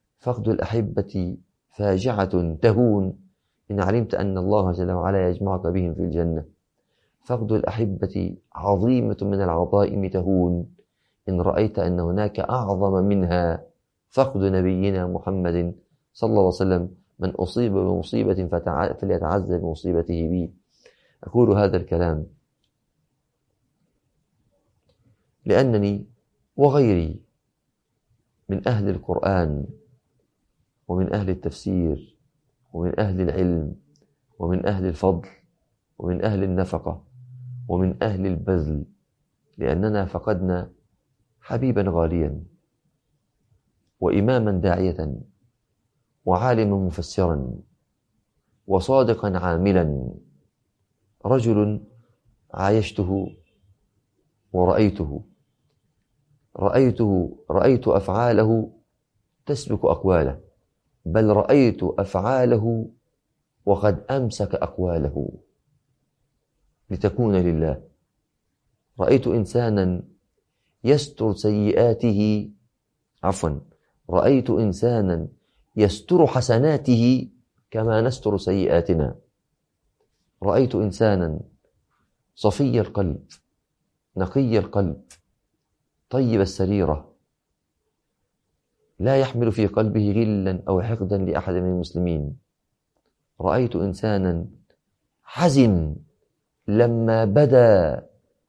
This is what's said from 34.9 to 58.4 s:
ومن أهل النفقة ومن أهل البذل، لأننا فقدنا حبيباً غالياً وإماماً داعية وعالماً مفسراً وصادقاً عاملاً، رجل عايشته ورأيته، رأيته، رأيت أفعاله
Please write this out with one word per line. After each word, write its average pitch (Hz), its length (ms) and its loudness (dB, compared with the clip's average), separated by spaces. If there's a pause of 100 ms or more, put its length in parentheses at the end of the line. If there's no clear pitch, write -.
ومن 90 260 -4
أهل 104 200 -2
النفقة 90 600 -4 (640)
ومن 92 340 -2
أهل 98 240 -2
البذل، 82 580 -2 (760)
لأننا 98 460 0
فقدنا 90 640 -4 (720)
حبيباً 120 480 -2
غالياً 82 540 0 (1600)
وإماماً 107 520 2
داعية 87 640 -2 (1080)
وعالماً 104 520 2
مفسراً 82 760 -2 (1120)
وصادقاً 104 720 2
عاملاً، 85 760 0 (1120)
رجل 107 580 2 (680)
عايشته 98 840 -2 (1160)
ورأيته، 90 720 0 (1300)
رأيته، 104 800 2 (120)
رأيت 113 380 2
أفعاله 110 840 2 (720)